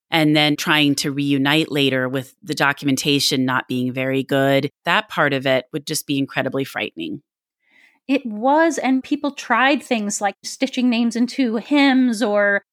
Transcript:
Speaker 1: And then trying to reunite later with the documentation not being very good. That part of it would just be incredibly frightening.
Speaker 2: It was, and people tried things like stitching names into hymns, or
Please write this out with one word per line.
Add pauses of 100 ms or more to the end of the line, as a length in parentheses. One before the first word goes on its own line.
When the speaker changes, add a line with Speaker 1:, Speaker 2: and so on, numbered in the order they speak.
Speaker 1:
And
then
trying
to
reunite
later
with
the
documentation
not
being
very
good. (140)
That
part
of
it
would
just
be
incredibly
frightening. (880)
Speaker 2:
It
was,
and
people
tried
things
like
stitching
names
into
hymns,
or